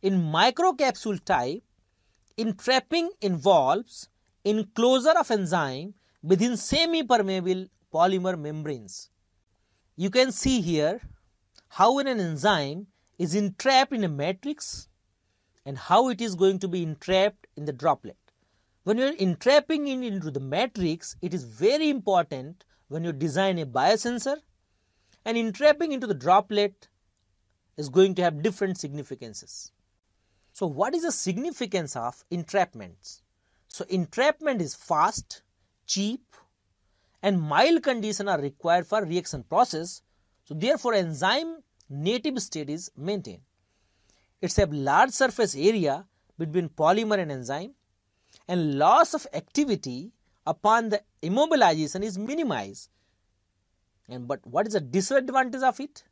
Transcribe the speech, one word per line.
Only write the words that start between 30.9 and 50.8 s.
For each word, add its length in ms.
is 100
the 100
significance 800
of 340
entrapments? 920
So 180
entrapment 760
is 140
fast, 680
cheap, 480
and 180
mild 400
condition 460
are 140
required 440
for 200
reaction 380
process. 580
So 100
therefore 420
enzyme 640
native 520
state 280
is 280
maintained. 460
It's 160
a 80
large 460
surface 440
area 520
between 300
polymer 520
and 120
enzyme, 420
and 280
loss 360
of 200
activity 800
upon 420